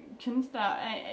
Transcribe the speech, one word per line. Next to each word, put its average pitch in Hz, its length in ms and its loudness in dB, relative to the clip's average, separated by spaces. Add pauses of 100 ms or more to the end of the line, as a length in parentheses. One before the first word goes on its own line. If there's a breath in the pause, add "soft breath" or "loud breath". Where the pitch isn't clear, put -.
(180)
kunstlærer, 240 680 2
eh, - 260 -4